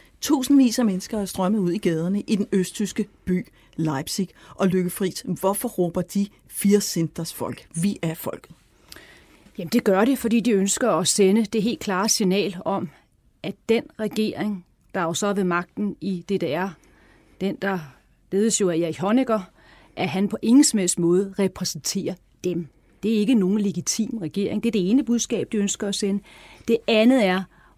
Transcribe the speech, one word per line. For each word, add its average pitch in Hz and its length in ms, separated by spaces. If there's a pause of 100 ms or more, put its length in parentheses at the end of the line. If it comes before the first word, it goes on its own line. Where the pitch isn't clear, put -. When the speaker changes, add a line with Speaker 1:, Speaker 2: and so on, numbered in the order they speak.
(220)
Speaker 1:
Tusindvis 262 580
af 247 60
mennesker 196 340
er 196 60
strømmet 190 340
ud 175 120
i 180 60
gaderne 175 440
i - 140
den 196 160
østtyske 196 560 (180)
by 180 220 (280)
Leipzig. 160 540 (260)
Og 196 120
Lykke 180 220
Friis, - 360
hvorfor 190 440
råber 180 320
de 202 260 (200)
fire 202 340
centers 165 520
folk, - 420
"Vi 180 260
er 165 120
folket"? - 380 (1040)
Speaker 2:
Jamen, 170 120
det 233 140
gør 196 220
det, 262 120
fordi 233 220
de 220 120
ønsker 202 380
at 165 180
sende 208 380
det 208 180
helt 233 160
klare 196 300
signal 190 560
om, - 240 (540)
at 202 120 (140)
den 226 140 (160)
regering, 208 680 (280)
der 190 80
jo 170 120
så 202 140
er 202 60
ved 196 100
magten 180 580
i 185 280
D - 100
D 180 40
R, 170 320 (640)
den, 190 200
der 190 180 (520)
ledes 214 300
jo 185 80
af 165 80
Erich 165 240
Honecker, 226 380 (560)
at 185 140
han 190 200
på - 120
ingen 254 220
som 226 160
helst 175 200
måde 180 400
repræsenterer 185 760 (300)
dem. 170 240 (360)
Det 220 120
er 208 40
ikke 208 140
nogen 202 280
legitim 202 560
regering. 196 460
Det 226 60
er - 20
det 190 180
ene 262 140
budskab, 226 480
de 226 60
ønsker 202 300
at 202 80
sende. 202 280 (440)
Det 233 100 (100)
andet 226 380
er 185 180 (340)